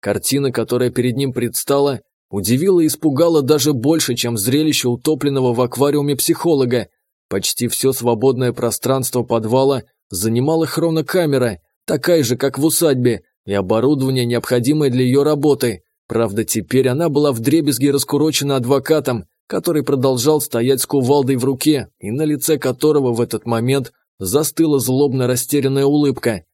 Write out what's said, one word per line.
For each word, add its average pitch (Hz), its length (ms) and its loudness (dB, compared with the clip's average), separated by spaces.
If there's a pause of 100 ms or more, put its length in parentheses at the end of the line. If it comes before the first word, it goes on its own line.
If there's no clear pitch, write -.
Картина, 131 500 -2
которая 123 380 0
перед 123 260 -2
ним 139 160 -2
предстала, 139 720 -2 (280)
удивила 143 520 2
и 156 60 4
испугала 156 540 2
даже 143 320 2
больше, 135 420 0
чем 117 220 -4
зрелище 131 520 0
утопленного 131 640 0
в 117 80 0
аквариуме 143 540 0
психолога. 127 720 0 (400)
Почти 98 380 -4
всё 135 260 0
свободное 120 600 0
пространство 123 680 -2
подвала 123 600 0 (260)
занимала 123 560 0
хронокамера, 156 960 0 (260)
такая 160 380 2
же, 123 120 0
как 135 220 -2
в 139 80 0
усадьбе, 131 580 2 (240)
и 98 60 -4
оборудование, 123 720 0
необходимое 123 640 0
для 127 120 0
её 135 200 2
работы. 139 600 0 (240)
Правда, 110 360 -2
теперь 127 460 0
она 160 200 -2
была 147 220 2
вдребезги 135 560 0
раскурочена 143 680 0
адвокатом, 131 680 0 (220)
который 151 360 -2
продолжал 135 580 2
стоять 127 400 0
с - 40 -4
кувалдой 135 520 2
в 120 80 -2
руке, 135 420 0 (120)
и 101 120 -8
на 139 120 -4
лице 151 340 0
которого 131 560 0
в 117 80 -2
этот 113 240 -4
момент 123 480 -2 (260)
застыла 147 600 0
злобно 131 480 0
растерянная 139 580 0
улыбка. 139 580 0 (100)